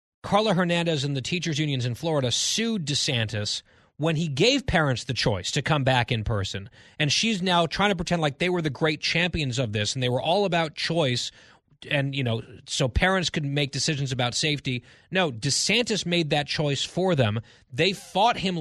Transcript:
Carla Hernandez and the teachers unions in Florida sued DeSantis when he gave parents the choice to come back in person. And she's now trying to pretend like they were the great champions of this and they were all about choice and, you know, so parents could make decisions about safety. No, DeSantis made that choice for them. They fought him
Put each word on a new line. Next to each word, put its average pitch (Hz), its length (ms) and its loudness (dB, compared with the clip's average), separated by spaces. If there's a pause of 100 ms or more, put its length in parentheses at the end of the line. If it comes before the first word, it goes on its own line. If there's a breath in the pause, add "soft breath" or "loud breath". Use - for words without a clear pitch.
(220)
Carla 208 320 2
Hernandez 170 500 2
and 143 120 -2
the 131 60 -4
teachers 165 340 -2
unions 139 300 -2
in 120 80 -2
Florida 143 380 0
sued 220 520 -2
DeSantis 117 800 -2 (340 soft breath)
when 156 200 0
he 170 100 0
gave 196 400 2
parents 143 380 2
the 131 100 -6
choice 101 380 -2
to 147 100 0
come 147 220 2
back 127 260 2
in 113 140 -2
person. 101 440 -4 (300 loud breath)
And 147 140 2
she's 220 280 0
now 175 260 4
trying 196 240 2
to 202 40 2
pretend 170 280 -2
like 147 160 0
they 175 100 0
were 180 140 0
the 160 60 2
great 156 320 0
champions 160 600 0
of 113 120 -2
this 107 220 -2
and 131 80 -4
they 123 60 2
were 123 120 0
all 190 240 2
about 165 300 0
choice 147 560 0 (580 loud breath)
and, 139 240 0
you 135 120 -2
know, 113 180 -2 (240)
so 139 220 0
parents 185 420 2
could 160 140 -4
make 143 260 -2
decisions 139 400 -2
about 123 240 -2
safety. 139 480 -2 (300 loud breath)
No, 175 180 2
DeSantis 190 720 0
made 175 260 0
that 147 180 0
choice 143 340 0
for 185 320 0
them. 113 240 2 (340 loud breath)
They 160 200 2
fought 208 440 2
him 185 240 -2